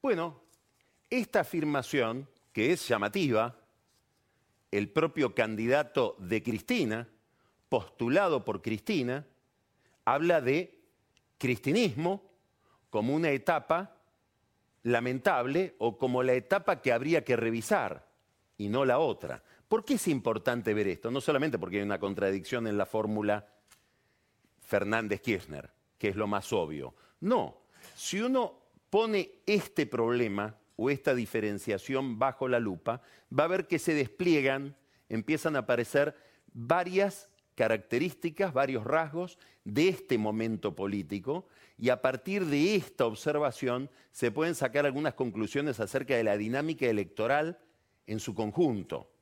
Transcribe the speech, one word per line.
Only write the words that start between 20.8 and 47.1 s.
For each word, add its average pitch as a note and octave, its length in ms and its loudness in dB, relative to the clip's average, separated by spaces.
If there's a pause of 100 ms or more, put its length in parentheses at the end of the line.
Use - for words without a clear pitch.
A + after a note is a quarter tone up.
esto? A2 220 -4
No C3+ 100 -2
solamente C#3+ 360 0
porque F#2 200 -4
hay G2+ 60 0
una G2+ 160 -2
contradicción G2 680 -2
en G#2 100 0
la G2 80 2
fórmula G#2+ 640 -2 (1160)
Fernández-Kirchner, G2+ 1080 -2 (260)
que G#2+ 120 -2
es G2 80 -4
lo G#2+ 100 -2
más G2+ 240 -4
obvio. D2+ 420 -4 (280)
No, F3+ 400 -2 (340)
si - 240 -6
uno B3 400 -2 (300)
pone G#3+ 420 2 (160)
este F3+ 400 0
problema A2+ 680 0 (200)
o B2 160 0
esta C#3 240 0
diferenciación A2 1040 -2
bajo C3 280 0
la B2 120 2
lupa, A2+ 420 -4 (360)
va D3 80 4
a - 20 -2
ver F3+ 180 0
que E3 140 -2
se D#3+ 160 0
despliegan, C#3 800 2 (340)
empiezan D3 460 0
a C3+ 40 2
aparecer B2+ 560 2 (380)
varias F3+ 800 0 (240)
características, C#3 960 -2
varios C3 300 0
rasgos D#3+ 560 -2 (240)
de C#3 260 2
este F3 300 0
momento G#2+ 560 -2
político, G2+ 720 -4 (320)
y A#2 100 0
a B2 140 2
partir F3+ 420 0
de D#3 300 4
esta C#3 320 0
observación C3+ 840 -2 (220)
se - 180 0
pueden D#3 240 0
sacar C#3+ 320 0
algunas C#3+ 300 0
conclusiones A#2+ 640 -2
acerca C3 360 0
de A#2 80 2
la G#2 140 2
dinámica C3+ 480 -2
electoral A#2+ 720 0 (480)